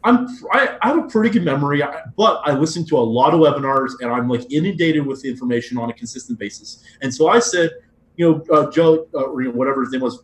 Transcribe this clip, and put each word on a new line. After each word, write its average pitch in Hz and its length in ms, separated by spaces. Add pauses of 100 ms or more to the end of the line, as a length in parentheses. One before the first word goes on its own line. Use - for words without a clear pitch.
I'm, 247 220 (260)
I, 262 300
I 220 60
have 302 100
a - 100
pretty 220 220
good 196 140
memory, 143 380
I, 160 200 (140)
but 226 280
I 147 80
listen 160 340
to 147 120
a - 20
lot 120 340
of 165 60
webinars, 135 600
and 120 100
I'm, 120 180
like, 120 220
inundated 156 560
with 135 180
information 123 540
on 117 120
a - 20
consistent 120 460
basis. - 440 (200)
And 131 120
so 156 140
I 214 100
said, 175 320 (460)
you 170 120
know, 156 280
uh, 147 140
"Joe," 160 440
uh, 143 80
or, 135 200
you 131 60
know, 120 60
whatever 131 280
his 120 100
name 131 100
was, 120 220